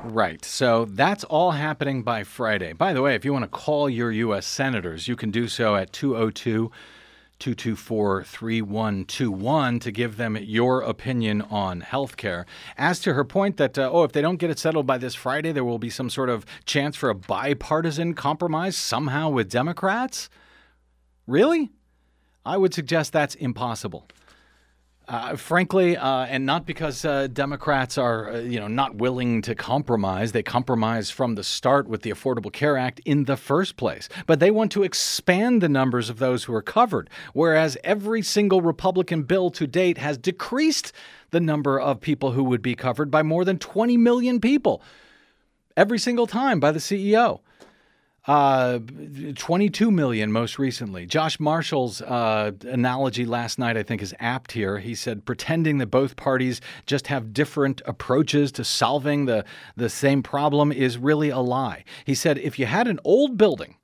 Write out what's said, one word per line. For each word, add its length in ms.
Right. 420
So 400
that's 380
all 280
happening 520
by 200
Friday. 500
By 200
the 80
way, 140
if 100
you 80
wanna 140
call 420
your 220
U 240
S 100
senators, 640
you 80
can 160
do 160
so 280
at 160
two 240
oh 140
two, 420
two 160
two 200
four, 480
three 380
one 440
two 260
one 480
to 100
give 280
them 200
your 440
opinion 600
on 400
health 360
care. 280
As 220
to 160
her 100
point 320
that, 220
uh, 120
oh, 120
if 80
they 100
don't 160
get 140
it 80
settled 260
by 140
this 160
Friday, 360
there 140
will 140
be 100
some 220
sort 180
of 160
chance 300
for 140
a 60
bipartisan 1000
compromise 640
somehow 520
with 200
Democrats? 800
Really? 460
I 120
would 180
suggest 360
that's 220
impossible. 760
Uh, 280
frankly, 600
uh, 300
and 220
not 180
because, 400
uh, 220
Democrats 680
are, 360
uh, 80
you 200
know, 80
not 280
willing 440
to 140
compromise. 800
They 100
compromised 720
from 220
the 80
start 440
with 140
the 80
Affordable 420
Care 240
Act 300
in 200
the 120
first 400
place. 320
But 140
they 100
want 220
to 100
expand 800
the 80
numbers 400
of 80
those 280
who 100
are 80
covered, 480
whereas 500
every 400
single 380
Republican 600
bill 300
to 160
date 320
has 180
decreased 760
the 100
number 400
of 220
people 300
who 120
would 200
be 100
covered 380
by 100
more 240
than 140
twenty 380
million 420
people. 420
Every 220
single 260
time 340
by 120
the 80
C 320
E 40
O. 260
Uh, 520
twenty-two 560
million 400
most 260
recently. 480
Josh 340
Marshall's, 640
uh, 520
analogy 600
last 360
night, 180
I 60
think, 180
is 180
apt 340
here. 260
He 160
said, 300
"Pretending 520
that 140
both 240
parties 440
just 180
have 280
different 520
approaches 680
to 100
solving 600
the, 200
the 140
same 340
problem 480
is 260
really 320
a 80
lie." 460
He 120
said, 240
"If 180
you 80
had 220
an 160
old 340
building 460